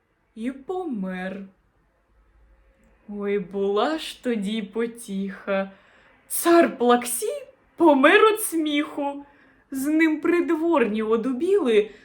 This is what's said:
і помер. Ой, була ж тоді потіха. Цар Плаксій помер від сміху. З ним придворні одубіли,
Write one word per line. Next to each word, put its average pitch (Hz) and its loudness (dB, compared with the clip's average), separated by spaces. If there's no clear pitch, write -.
і 226 -6
помер. 196 -8
Ой, 202 -4
була 202 -2
ж - -14
тоді 220 -4
потіха. 196 -6
Цар 330 4
Плаксій 240 0
помер 330 6
від 427 -4
сміху. 294 -4
З 269 -6
ним 311 2
придворні 311 0
одубіли, 240 0